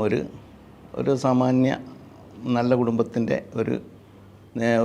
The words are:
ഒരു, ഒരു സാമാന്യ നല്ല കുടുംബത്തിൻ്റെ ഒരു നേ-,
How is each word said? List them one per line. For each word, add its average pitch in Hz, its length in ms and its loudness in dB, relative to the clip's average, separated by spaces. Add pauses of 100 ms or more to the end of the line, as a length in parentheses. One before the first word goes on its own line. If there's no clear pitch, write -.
ഒരു, 107 160 2 (800)
ഒരു 139 120 0 (120)
സാമാന്യ 127 480 4 (840)
നല്ല 120 140 2 (100)
കുടുംബത്തിൻ്റെ 117 560 0 (240)
ഒരു 82 140 -2 (840)
നേ-, 117 260 2